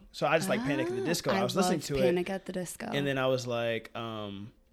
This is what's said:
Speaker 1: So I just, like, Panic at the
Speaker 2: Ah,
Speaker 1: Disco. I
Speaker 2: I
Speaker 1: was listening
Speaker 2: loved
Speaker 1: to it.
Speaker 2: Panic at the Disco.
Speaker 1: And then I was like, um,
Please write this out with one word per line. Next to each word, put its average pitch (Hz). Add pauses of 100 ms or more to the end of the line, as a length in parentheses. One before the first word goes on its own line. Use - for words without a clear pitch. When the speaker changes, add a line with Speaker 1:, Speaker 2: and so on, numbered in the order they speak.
(120)
Speaker 1:
So -
I 143
just, 196
like, -
Panic 143
at 370
the 392
Speaker 2:
Ah, -
Speaker 1:
Disco. 165
I -
Speaker 2:
I -
Speaker 1:
was 123
listening 180
Speaker 2:
loved -
Speaker 1:
to 143
it. 131
Speaker 2:
Panic 175
at 190
the 196
Disco. -
Speaker 1:
And 143
then 139
I 131
was 127
like, 117
um, 107 (220)